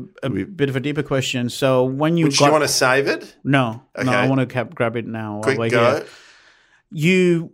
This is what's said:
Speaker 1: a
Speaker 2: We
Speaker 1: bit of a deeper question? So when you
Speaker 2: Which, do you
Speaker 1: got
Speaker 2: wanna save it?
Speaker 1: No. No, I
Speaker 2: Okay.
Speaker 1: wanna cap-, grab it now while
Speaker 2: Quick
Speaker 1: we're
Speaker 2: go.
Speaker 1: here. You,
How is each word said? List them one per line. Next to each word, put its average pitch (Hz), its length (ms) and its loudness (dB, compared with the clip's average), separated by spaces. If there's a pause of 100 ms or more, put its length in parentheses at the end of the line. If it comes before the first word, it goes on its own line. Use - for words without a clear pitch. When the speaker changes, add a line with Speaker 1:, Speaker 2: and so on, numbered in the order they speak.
(240)
Speaker 1:
a 135 60 -2
Speaker 2:
We 98 140 -2
Speaker 1:
bit 143 260 -4
of 127 60 -2
a 127 60 -4
deeper 147 220 -4
question? 131 460 -2
So 131 360 0
when 151 320 0
you 160 80 2
Speaker 2:
Which, 139 120 2
do 147 60 4
you 143 60 6
Speaker 1:
got 151 40 4
Speaker 2:
wanna 151 140 4
save 139 400 2
it? - 280 -6 (100)
Speaker 1:
No. 123 360 0 (160)
No, 123 140 -2
I 101 80 2
Speaker 2:
Okay. 110 100 2
Speaker 1:
wanna 131 160 0
cap-, 127 300 -6
grab 117 220 -2
it 113 100 -8
now 110 280 -8
while 107 80 -8
Speaker 2:
Quick 131 140 0
Speaker 1:
we're 117 120 0
Speaker 2:
go. 120 260 4
Speaker 1:
here. 160 100 -6 (840)
You, 170 640 2